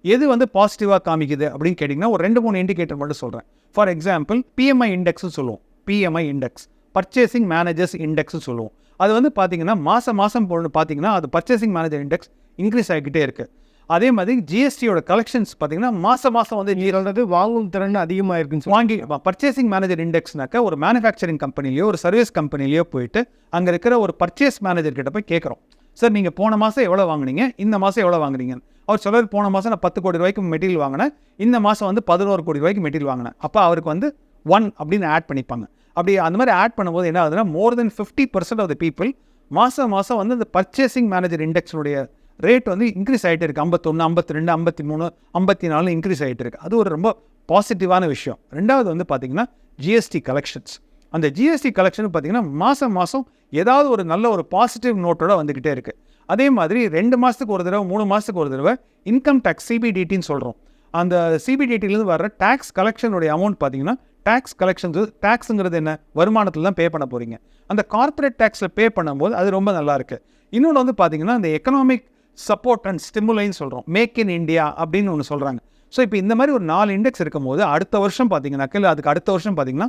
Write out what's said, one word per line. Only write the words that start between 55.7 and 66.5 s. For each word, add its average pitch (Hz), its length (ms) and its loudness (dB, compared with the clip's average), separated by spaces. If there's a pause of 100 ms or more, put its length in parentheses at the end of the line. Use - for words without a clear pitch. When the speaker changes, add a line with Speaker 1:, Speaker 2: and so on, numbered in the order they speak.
Speaker 1:
இருக்கு. 123 260 -8 (280)
அதே 247 240 2
மாதிரி 214 380 2
ரெண்டு 240 420 2
மாசத்துக்கு 233 180 -4
ஒரு 190 160 -2
தடவை, 190 240 -2
மூணு 202 300 0
மாசத்துக்கு 208 160 -4
ஒரு 156 160 -2
தடவை 143 260 0 (280)
இன்கம் 262 400 2
டேக்ஸ், 165 140 0
சி 233 220 -4
பி 233 120 0
டி 185 100 0
டின்னு 180 260 -2
சொல்றோம். 135 280 -4 (360)
அந்த 170 460 2
சி 262 180 0
பி 277 100 0
டி 240 100 0
டிலேருந்து 208 240 0
வர்ற 185 280 0 (120)
டேக்ஸ் 220 400 0
கலெக்ஷனுடைய 196 580 0
அமௌண்ட் 196 180 0 (100)
பாத்தீங்கன்னா, 135 280 -2 (360)
டேக்ஸ் 247 300 -2
கலெக்ஷன்ஸ், 185 480 0 (140)
டேக்ஸுங்கிறது 202 520 0
என்ன? 156 260 -2 (160)
வருமானத்துல 190 460 2